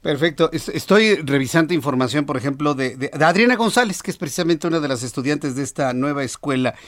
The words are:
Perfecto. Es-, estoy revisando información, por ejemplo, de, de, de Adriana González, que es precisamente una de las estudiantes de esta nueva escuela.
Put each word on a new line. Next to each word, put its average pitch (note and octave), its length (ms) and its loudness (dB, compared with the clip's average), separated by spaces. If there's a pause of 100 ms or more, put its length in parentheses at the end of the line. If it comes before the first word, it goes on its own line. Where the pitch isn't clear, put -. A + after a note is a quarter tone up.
Perfecto. D#3+ 500 0
Es-, D#3+ 160 -6
estoy F#3 480 4
revisando D3 580 0
información, C3 520 0
por C#3+ 100 -4
ejemplo, C#3 380 -2
de, C3 220 -4
de, B2+ 120 -6
de D3+ 160 0
Adriana A3 320 4
González, A3+ 480 0
que F#3 80 -6
es - 40 -6
precisamente E3+ 520 -2
una E3 100 0
de D3 80 -2
las B2+ 160 -2
estudiantes C#3 540 -4
de C#3 80 -4
esta C3 300 -2
nueva C#3 280 -2
escuela. C3 520 -2 (140)